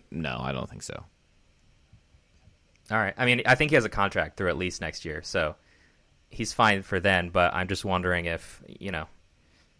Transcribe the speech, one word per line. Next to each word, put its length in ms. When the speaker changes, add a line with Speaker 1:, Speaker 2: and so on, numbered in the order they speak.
Speaker 1:
no, 280
I 140
don't 160
think 140
so. 220
Speaker 2:
All 80
right. 180
I 80
mean, 220
I 80
think 160
he 60
has 100
a 40
contract 460
through 140
at 80
least 240
next 240
year, 160
so 340
he's 240
fine 300
for 180
then, 300
but 240
I'm 140
just 180
wondering 400
if, 400
you 260
know, 160